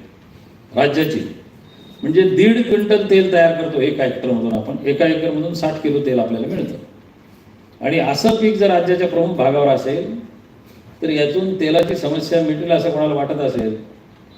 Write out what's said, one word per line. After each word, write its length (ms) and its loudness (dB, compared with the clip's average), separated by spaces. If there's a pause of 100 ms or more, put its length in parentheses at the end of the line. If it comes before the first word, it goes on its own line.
(760)
राज्याची, 440 0 (800)
म्हणजे 200 2
दीड 400 4
क्विंटल 480 2
तेल 220 4
तयार 300 4
करतो 180 -4
एका 240 0
हेक्टरमधून 480 -2
आपण. 240 -6 (100)
एका 200 2
एकरमधून 480 -2
साठ 280 -4
किलो 240 0
तेल 120 0
आपल्याला 280 -2
मिळतं. 280 -6 (1080)
आणि 140 0
असं 320 0
पीक 240 2
जर 160 4
राज्याच्या 380 2
प्रमुख 280 0
भागावर 320 2
असेल 600 -2 (720)
तर 60 -4
यातून 520 0
तेलाची 340 2
समस्या 480 -2
मिटेल 280 -2
असं 200 2
कोणाला 240 0
वाटत 260 -4
असेल 440 -4 (540)